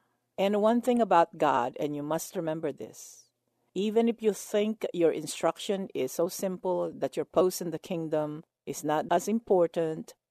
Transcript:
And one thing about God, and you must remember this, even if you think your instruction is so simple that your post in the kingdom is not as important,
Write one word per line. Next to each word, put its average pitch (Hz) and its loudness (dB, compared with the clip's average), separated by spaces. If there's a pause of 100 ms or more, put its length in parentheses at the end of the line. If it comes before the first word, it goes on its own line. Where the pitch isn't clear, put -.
(360)
And 202 2
one 226 4
thing 240 2
about 175 4
God, 135 2
and 147 -2
you 147 -6
must 156 -6
remember 160 -4
this, - -16 (460)
even 214 2
if 233 -2
you 214 4
think 214 -2
your 170 4
instruction 170 -2
is 131 -2
so 175 0
simple 180 -4
that - -6
your 156 -4
post 185 2
in 170 -6
the 156 -8
kingdom 156 -4 (220)
is - -10
not 151 0
as 190 2
important, 170 0 (160)